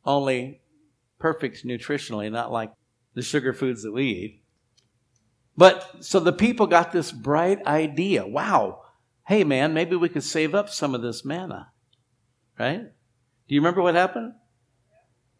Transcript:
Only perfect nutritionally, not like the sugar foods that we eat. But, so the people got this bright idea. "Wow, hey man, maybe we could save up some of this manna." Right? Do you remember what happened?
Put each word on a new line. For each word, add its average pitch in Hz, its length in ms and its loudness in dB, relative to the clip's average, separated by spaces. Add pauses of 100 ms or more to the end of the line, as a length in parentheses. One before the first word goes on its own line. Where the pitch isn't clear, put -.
Only 135 600 -2 (560)
perfect 156 480 -4
nutritionally, 117 640 -6
not 117 180 -6
like 113 220 -6 (420)
the 123 60 -8
sugar 131 320 -2
foods 123 300 -4
that 107 100 -8
we 131 140 -2
eat. 104 380 -8 (1120)
But, - 480 6
so 190 160 2
the 170 120 2
people 220 340 2
got 170 240 4
this 170 220 -2
bright 156 540 0
idea. 151 600 0
"Wow, 123 560 -2 (440)
hey 202 180 4
man, 147 300 2
maybe 170 220 0
we 165 120 2
could 156 140 -6
save 156 320 -2
up 202 160 0
some 139 240 -4
of 117 80 -4
this 117 200 -6
manna." 160 500 -10 (880)
Right? 143 220 -2
Do - 720 -12
you 143 60 6
remember 175 220 2
what 175 120 4
happened? 190 400 0 (1040)